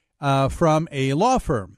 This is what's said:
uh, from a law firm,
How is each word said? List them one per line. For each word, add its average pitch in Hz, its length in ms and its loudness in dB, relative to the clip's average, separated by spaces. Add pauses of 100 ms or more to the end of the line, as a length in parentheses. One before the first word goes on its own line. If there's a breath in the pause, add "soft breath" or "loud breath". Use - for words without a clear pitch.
(220)
uh, 135 260 2
from 156 440 2
a 135 220 -2
law 226 240 2
firm, 101 400 -4